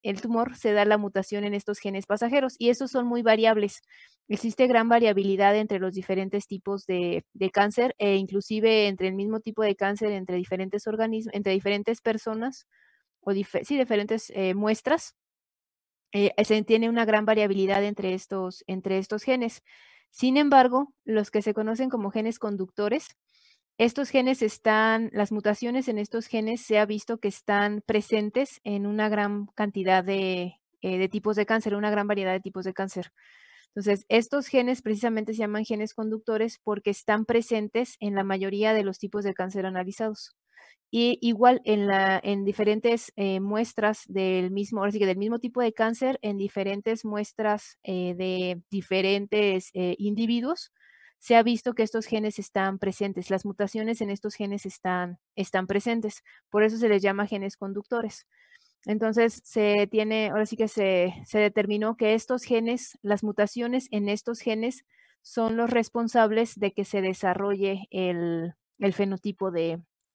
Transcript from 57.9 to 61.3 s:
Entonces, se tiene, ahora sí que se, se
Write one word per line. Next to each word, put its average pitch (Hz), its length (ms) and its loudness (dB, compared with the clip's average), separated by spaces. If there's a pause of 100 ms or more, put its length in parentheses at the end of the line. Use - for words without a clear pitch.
Entonces, 220 580 2
se 208 440 2
tiene, 214 420 0
ahora 214 160 0
sí 220 100 -8
que 220 140 0
se, 185 460 2 (100)
se 214 140 0